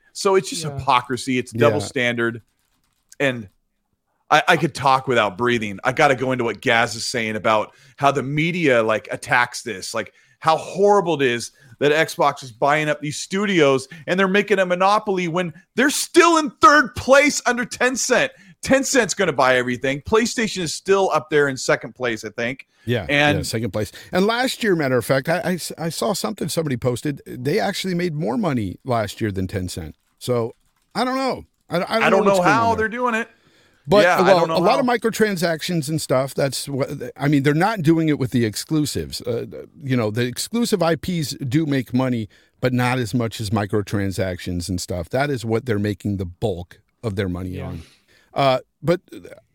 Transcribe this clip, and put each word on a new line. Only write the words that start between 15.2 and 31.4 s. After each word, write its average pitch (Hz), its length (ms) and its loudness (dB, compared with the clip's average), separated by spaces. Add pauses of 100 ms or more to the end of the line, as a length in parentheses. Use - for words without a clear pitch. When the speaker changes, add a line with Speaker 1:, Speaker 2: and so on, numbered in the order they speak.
Speaker 1:
when 170 260 -4 (220)
they're 269 160 2
still 339 460 4
in 302 140 2 (100)
third 294 340 6
place 277 520 4
under 240 180 0
Tencent. 240 640 0 (340)
Tencent's 262 520 2
gonna 180 180 0
buy 127 240 4
everything. 127 460 -2
PlayStation 220 560 0
is 165 160 -4
still 190 380 2
up 151 180 0
there 147 180 4
in 131 80 -4
second 139 380 -2
place, 117 300 -4
I 110 60 -10
think. 120 360 -6 (200)
Speaker 3:
Yeah, 113 220 -2
Speaker 1:
And 147 300 2
Speaker 3:
yeah, 147 40 -4
second 120 300 -6
place. 107 180 -4 (220)
And 185 140 2
last 240 360 -2
year, 202 140 2
matter 135 220 0
of 113 60 0
fact, 139 240 0
I, 170 160 0
I 180 100 -2
s-, - 240 -8
I 165 100 -6
saw 220 240 -2
something - 360 -6
somebody 147 280 -2
posted. 127 500 -4
They 143 320 -4
actually 190 360 -4
made 175 200 -4
more 190 220 -4
money 131 480 -2
last 117 360 -4
year 110 120 -2
than 95 160 -4
Tencent. 90 460 -8 (240)
So, 120 360 -4 (400)
I 214 100 -2
don't 254 120 -4
know. 262 280 -4 (260)